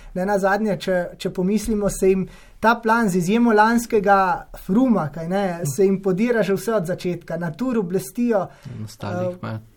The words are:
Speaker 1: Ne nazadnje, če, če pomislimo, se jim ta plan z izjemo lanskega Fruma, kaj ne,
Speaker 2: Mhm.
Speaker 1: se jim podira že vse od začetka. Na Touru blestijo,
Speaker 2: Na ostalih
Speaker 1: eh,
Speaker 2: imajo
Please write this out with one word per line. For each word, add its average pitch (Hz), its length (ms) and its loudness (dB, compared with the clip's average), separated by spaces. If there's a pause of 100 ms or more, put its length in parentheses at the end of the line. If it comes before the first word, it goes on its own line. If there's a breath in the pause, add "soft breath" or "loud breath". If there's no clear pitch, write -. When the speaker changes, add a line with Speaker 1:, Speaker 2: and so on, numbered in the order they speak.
(120)
Speaker 1:
Ne 180 140 -4
nazadnje, 202 520 0
če, 180 280 -2 (100)
če - 140 -4
pomislimo, 202 600 0
se - 180 0
jim 190 200 2 (280 loud breath)
ta 226 200 2
plan 226 320 0
z 175 100 0
izjemo 220 360 2
lanskega 208 920 2 (100)
Fruma, 196 520 2
kaj 165 180 -10
ne, 196 260 0
Speaker 2:
Mhm. 170 140 -6
Speaker 1:
se 143 160 0
jim 196 160 2
podira 208 440 0
že 185 100 0
vse 196 200 -2
od 202 120 0
začetka. 175 520 -6
Na 170 140 -6
Touru 233 320 -2
blestijo, 185 640 -2 (220 loud breath)
Speaker 2:
Na 113 160 -12
ostalih 180 420 -6
Speaker 1:
eh, 180 120 -8
Speaker 2:
imajo 110 200 -8 (180)